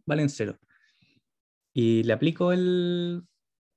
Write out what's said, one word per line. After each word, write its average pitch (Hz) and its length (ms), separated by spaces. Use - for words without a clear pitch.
valen 147 220
cero. 110 280
Y 113 320
le 113 100
aplico 165 380
el, 175 720